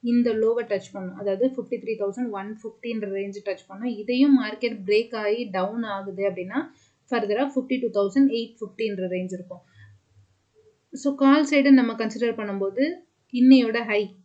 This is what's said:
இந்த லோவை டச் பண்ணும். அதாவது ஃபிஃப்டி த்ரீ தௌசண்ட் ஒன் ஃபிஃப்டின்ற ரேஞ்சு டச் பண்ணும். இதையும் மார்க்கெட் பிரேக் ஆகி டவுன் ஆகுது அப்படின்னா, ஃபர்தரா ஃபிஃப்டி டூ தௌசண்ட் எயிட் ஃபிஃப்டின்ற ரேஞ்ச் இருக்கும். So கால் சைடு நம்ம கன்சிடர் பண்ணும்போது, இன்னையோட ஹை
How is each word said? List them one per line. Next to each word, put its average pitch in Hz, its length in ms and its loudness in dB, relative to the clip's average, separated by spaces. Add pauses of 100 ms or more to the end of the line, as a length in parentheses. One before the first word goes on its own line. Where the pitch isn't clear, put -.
இந்த 240 300 2
லோவை 220 340 0
டச் 196 260 -6
பண்ணும். 185 240 -10
அதாவது 202 300 -2
ஃபிஃப்டி 254 280 -4
த்ரீ 220 240 -6
தௌசண்ட் 208 320 -4
ஒன் 208 320 -10
ஃபிஃப்டின்ற 220 460 -8
ரேஞ்சு 196 360 -8
டச் 190 220 -8
பண்ணும். 202 220 -8
இதையும் 247 560 2
மார்க்கெட் 214 320 -6 (100)
பிரேக் 226 300 0
ஆகி 214 280 -2
டவுன் 196 380 -4
ஆகுது 196 460 -6
அப்படின்னா, 185 300 -6 (520)
ஃபர்தரா 226 440 -2
ஃபிஃப்டி 254 340 -2
டூ - 20 -
தௌசண்ட் 202 400 2
எயிட் 233 300 -4
ஃபிஃப்டின்ற 202 480 -6
ரேஞ்ச் 185 240 -4
இருக்கும். 180 280 -12 (1300)
So 285 220 -2
கால் 277 360 4
சைடு 285 200 6
நம்ம 254 220 6
கன்சிடர் 226 460 -4
பண்ணும்போது, 196 440 -4 (500)
இன்னையோட 247 520 6
ஹை 208 400 -2